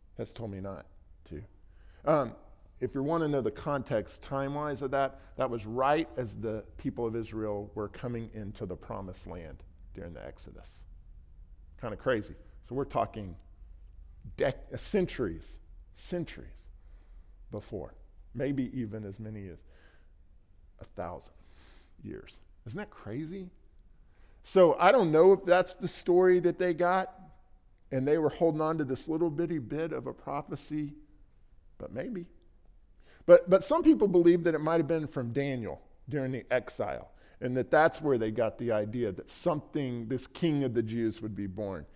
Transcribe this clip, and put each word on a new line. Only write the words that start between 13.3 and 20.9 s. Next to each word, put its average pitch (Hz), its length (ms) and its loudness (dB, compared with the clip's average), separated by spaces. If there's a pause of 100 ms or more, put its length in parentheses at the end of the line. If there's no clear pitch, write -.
dec-, - 360 -4
uh, 135 40 -10
centuries, 131 840 -4 (380)
centuries - 680 -10 (840)
before, 104 440 -10 (400)
maybe 131 440 -4
even 107 260 -6
as 98 140 -12
many 107 300 -12
as 85 100 -14 (1200)
a - 40 -16
thousand 87 480 -12 (720)